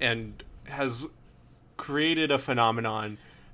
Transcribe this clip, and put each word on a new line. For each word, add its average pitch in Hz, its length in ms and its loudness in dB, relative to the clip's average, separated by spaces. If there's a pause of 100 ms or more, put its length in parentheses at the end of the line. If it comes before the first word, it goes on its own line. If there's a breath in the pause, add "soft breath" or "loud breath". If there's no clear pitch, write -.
and 113 440 -2 (200)
has 131 420 -4 (720)
created 156 520 2
a 143 80 4
phenomenon 113 800 0 (380 soft breath)